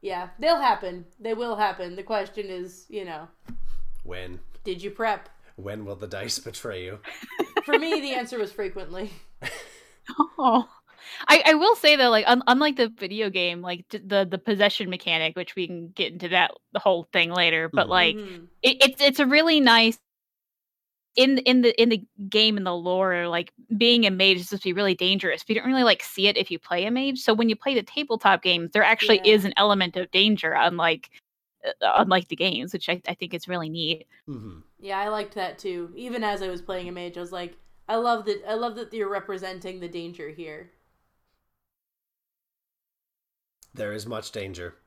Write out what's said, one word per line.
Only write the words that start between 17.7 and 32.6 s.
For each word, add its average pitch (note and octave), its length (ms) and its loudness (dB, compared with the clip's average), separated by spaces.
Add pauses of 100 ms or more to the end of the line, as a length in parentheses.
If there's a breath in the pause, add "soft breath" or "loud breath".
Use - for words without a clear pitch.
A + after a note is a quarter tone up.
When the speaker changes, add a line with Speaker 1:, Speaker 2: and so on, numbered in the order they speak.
Speaker 3:
but G3+ 100 2
Speaker 2:
Mm-hmm. - 80 -2
Speaker 3:
like, F3 260 2
Speaker 1:
Mm-hmm. F#3+ 280 -14 (180)
Speaker 3:
it, C4 200 4
it's, C4+ 200 2
it's C#4 180 4
a C#4+ 60 4
really D4+ 340 4
nice, A3+ 380 4 (1160)
in, C4 240 6
in B3+ 240 4
the, A#3 180 4
in A#3 100 6
the A3+ 120 0 (260)
game, G#3+ 280 4
in G3 80 -4
the F3+ 100 -2
lore, F3+ 540 0
like, E3+ 240 -4 (240)
being A#3 280 6
a G3+ 60 4
mage F#3+ 280 4
is F3 100 -10
supposed G3 140 -8
to G3 60 -4
be F3+ 40 -2
really G3 240 2
dangerous, F#3 480 -2
but - 100 -6
you G#3+ 60 -2
don't B3 100 -4
really, C4 140 2
like, G#3+ 180 4
see - 240 -2
it G3+ 100 2
if - 140 -2
you E3 80 -6
play F3 280 -4
a A3 40 -2
mage. C4 300 -4
So A3 140 4
when A3+ 140 2
you G#3+ 80 2
play C#4 180 -4
the A3+ 80 0
tabletop A3 600 0
games, F3 300 0
there G#3+ 120 4
actually A3 380 4
Speaker 1:
Yeah. G#3 120 8
Speaker 3:
is G3+ 100 4
an G3 120 -2
element G3 400 2
of F3+ 140 -6
danger, G3 420 2
unlike, F3 580 0 (540 soft breath)
uh, - 80 -4 (260)
unlike F#3 300 2
the E3 80 -8
games, F#3 360 -4